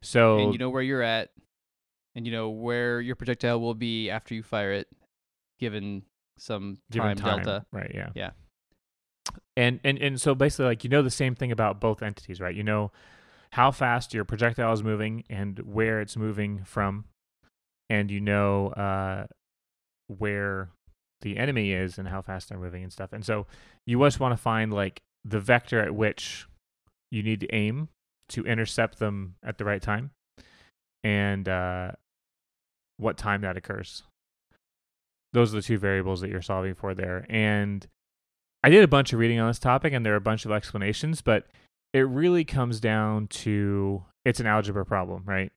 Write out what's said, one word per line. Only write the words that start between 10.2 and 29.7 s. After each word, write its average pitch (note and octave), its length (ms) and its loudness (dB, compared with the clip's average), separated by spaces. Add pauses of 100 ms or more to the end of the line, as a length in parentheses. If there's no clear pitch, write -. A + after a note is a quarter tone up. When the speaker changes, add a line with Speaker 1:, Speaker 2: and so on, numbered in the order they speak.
Speaker 1:
so C#3 140 4
basically, C#3 300 2
like, A#2 180 0
you B2 60 -4
know C#3+ 120 6
the C3 80 2
same B2+ 240 0
thing B2 180 -4
about G#2+ 280 0
both A2 240 0
entities, G2+ 380 -10
right? F2+ 120 -4
You G2+ 100 -6
know G#2+ 280 0 (600)
how C3 180 6
fast B2 420 0
your G#2+ 120 -2
projectile A#2 480 2
is G#2+ 100 -2
moving A2 460 -2
and G2 300 -6
where A2 420 0
it's G#2 160 -8
moving G#2 480 -2
from, G2+ 400 -2 (840)
and G#2 220 0
you G2+ 80 -4
know, G2+ 520 2
uh, G2 540 -4 (840)
where G2+ 640 -4 (520)
the G#2 160 -6
enemy A#2 340 0
is F#2 260 -2
and F#2+ 120 -8
how F#2+ 120 -6
fast F#2+ 280 -10
they're G2 100 -12
moving F2+ 240 -10
and F#2 80 -12
stuff. - 220 -12
And G#2+ 120 -10
so G#2 220 -4 (380)
you A#2+ 180 0
just C#3+ 160 6
wanna B2+ 180 2
find, A2 360 0
like, G2 280 -2 (220)
the G#2+ 160 -2
vector A#2+ 400 2
at G#2 160 0
which - 520 -4 (640)
you G#2+ 120 -2
need A2 160 0
to - 160 -6
aim A2+ 320 -2 (420)
to - 160 -6
intercept A2+ 540 -2
them G2+ 420 -4
at A2 160 -10
the G#2 80 -6
right G#2 160 -2